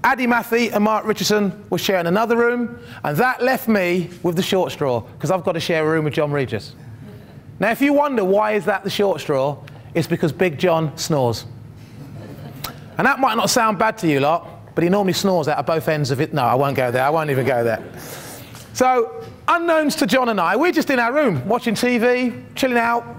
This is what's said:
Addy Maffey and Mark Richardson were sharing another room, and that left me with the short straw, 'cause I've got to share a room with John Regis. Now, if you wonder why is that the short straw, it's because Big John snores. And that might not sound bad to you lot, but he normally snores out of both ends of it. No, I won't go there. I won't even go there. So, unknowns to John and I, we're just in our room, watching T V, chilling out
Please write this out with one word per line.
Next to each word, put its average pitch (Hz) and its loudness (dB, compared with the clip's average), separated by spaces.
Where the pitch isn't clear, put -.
Addy 254 2
Maffey 233 2
and 208 2
Mark 214 2
Richardson 202 0
were 180 -2
sharing 175 0
another 220 2
room, 240 0
and 147 -2
that 247 2
left 240 0
me 180 2
with 170 0
the 190 0
short 175 0
straw, 123 0
'cause 147 -4
I've 185 2
got 185 0
to 165 -2
share 160 0
a 156 2
room 160 2
with 143 -2
John 151 0
Regis. 123 -4
Now, 208 2
if 226 -2
you 285 4
wonder 277 2
why 208 2
is 202 0
that 190 0
the 196 -4
short 196 0
straw, 139 0
it's 165 0
because 165 0
Big 160 0
John 160 2
snores. 127 0
And 196 2
that 277 2
might 233 2
not 196 0
sound 220 2
bad 220 0
to 165 0
you 143 2
lot, 156 2
but 165 2
he 175 2
normally 190 2
snores 180 2
out 147 0
of 139 -4
both 160 0
ends 147 0
of 131 0
it. 156 -2
No, 143 0
I 117 4
won't 139 2
go 127 0
there. 127 0
I 139 2
won't 156 0
even 127 0
go 123 2
there. 110 0
So, 247 2
unknowns 320 2
to - 2
John 247 2
and 202 0
I, 175 2
we're 330 4
just 320 0
in 254 2
our 233 2
room, 247 2
watching 233 0
T 247 2
V, 247 2
chilling 247 0
out 233 0